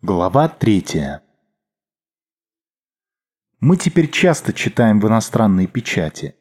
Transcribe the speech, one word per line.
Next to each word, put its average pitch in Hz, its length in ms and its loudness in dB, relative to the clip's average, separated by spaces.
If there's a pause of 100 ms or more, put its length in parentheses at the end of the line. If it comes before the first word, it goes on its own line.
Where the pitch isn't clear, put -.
Глава 98 440 2
третья. 101 720 -2 (2500)
Мы 170 180 4
теперь 160 320 0
часто - 420 0
читаем 110 480 0
в 107 80 0
иностранной 107 580 0
печати - 760 -6